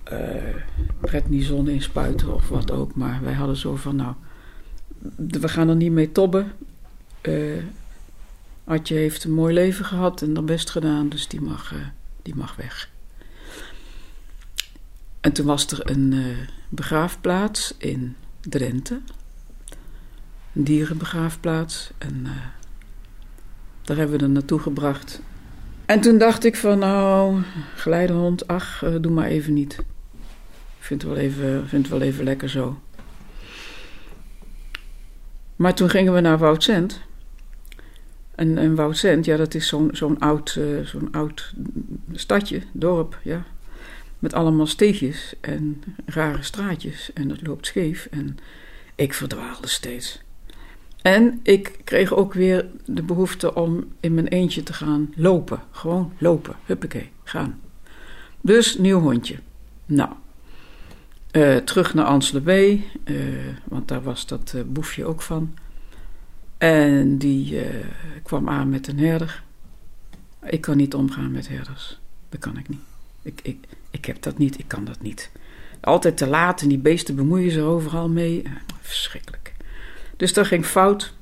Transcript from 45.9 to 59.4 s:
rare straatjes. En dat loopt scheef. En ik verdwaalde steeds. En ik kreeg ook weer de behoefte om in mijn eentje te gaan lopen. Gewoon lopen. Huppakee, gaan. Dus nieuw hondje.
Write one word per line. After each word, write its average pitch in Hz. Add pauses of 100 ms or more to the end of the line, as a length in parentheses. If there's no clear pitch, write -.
rare 156
straatjes. -
En 143
dat 147
loopt 147
scheef. 175
En 143 (580)
ik 139
verdwaalde -
steeds. - (800)
En 233
ik 196
kreeg 180
ook 196
weer 185 (200)
de 165
behoefte 180
om 170 (140)
in 165
mijn 165
eentje 180
te 156
gaan 151
lopen. 160 (120)
Gewoon 175
lopen. 160 (100)
Huppakee, - (140)
gaan. 151 (840)
Dus 226
nieuw 190
hondje. 127 (500)